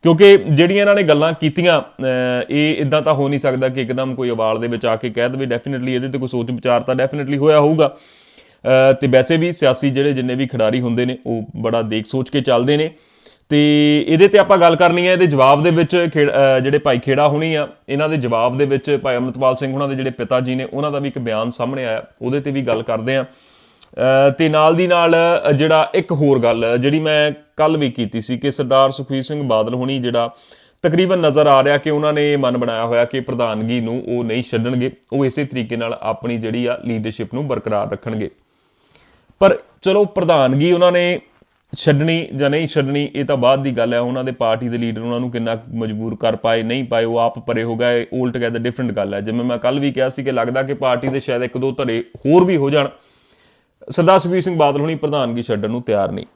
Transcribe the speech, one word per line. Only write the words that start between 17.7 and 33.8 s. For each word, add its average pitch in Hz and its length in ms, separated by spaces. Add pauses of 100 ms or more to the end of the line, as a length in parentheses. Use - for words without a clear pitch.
ਇਹਨਾਂ 147 200
ਦੇ 156 80
ਜਵਾਬ 123 400
ਦੇ 143 80
ਵਿੱਚ 139 380
ਭਾਈ 131 120
ਅੰਮ੍ਰਿਤਪਾਲ 127 400
ਸਿੰਘ 135 180
ਹੋਣਾ 139 140
ਦੇ 139 80
ਜਿਹੜੇ 131 140
ਪਿਤਾ 123 300
ਜੀ 127 160
ਨੇ, 131 180
ਉਹਨਾਂ 143 180
ਦਾ 143 80
ਵੀ 143 80
ਇੱਕ 131 120
ਬਿਆਨ 113 300
ਸਾਹਮਣੇ 127 360
ਆਇਆ, 113 180 (180)
ਉਹਦੇ 127 180
ਤੇ 143 120
ਵੀ 135 100
ਗੱਲ 117 220
ਕਰਦੇ 113 320
ਆ। 131 100
ਅ, - 1040
ਤੇ 156 200
ਨਾਲ 156 260
ਦੀ 175 120
ਨਾਲ, 170 280 (340)
ਅ, - 20
ਜਿਹੜਾ 156 440
ਇੱਕ 180 160
ਹੋਰ 139 280
ਗੱਲ 117 400
ਜਿਹੜੀ 143 200
ਮੈਂ 151 320 (260)
ਕੱਲ੍ਹ 156 200
ਵੀ 143 120
ਕੀਤੀ 117 320
ਸੀ 123 160
ਕਿ 139 140
ਸਰਦਾਰ 135 400
ਸੁਖਬੀਰ 135 300
ਸਿੰਘ 147 220
ਬਾਦਲ 113 300
ਹੋਣੀ 127 260
ਜਿਹੜਾ 120 320 (500)
ਤਕਰੀਬਨ 180 380
ਨਜ਼ਰ 151 280
ਆ 135 160
ਰਿਹਾ 143 140
ਕਿ 151 120
ਉਹਨਾਂ 151 240
ਨੇ 147 240
ਮਨ 127 200
ਬਣਾਇਆ 117 280
ਹੋਇਆ 120 200
ਕਿ 131 140
ਪ੍ਰਧਾਨਗੀ 117 600
ਨੂੰ 117 280